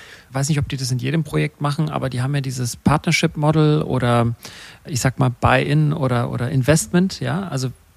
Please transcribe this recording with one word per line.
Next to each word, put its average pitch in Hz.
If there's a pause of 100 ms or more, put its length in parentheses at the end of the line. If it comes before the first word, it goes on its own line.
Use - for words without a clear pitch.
(320)
weiß 135
nicht, 147
ob -
die 139
das 127
in 127
jedem 143
Projekt -
machen, 151
aber 131
die 123
haben 139
ja 143
dieses 127
Partnership-Model 151
oder 120 (500)
ich 139
sag -
mal 127
Buy-in 143
oder, 123
oder 120
Investment, 156
ja? 135
Also 131 (240)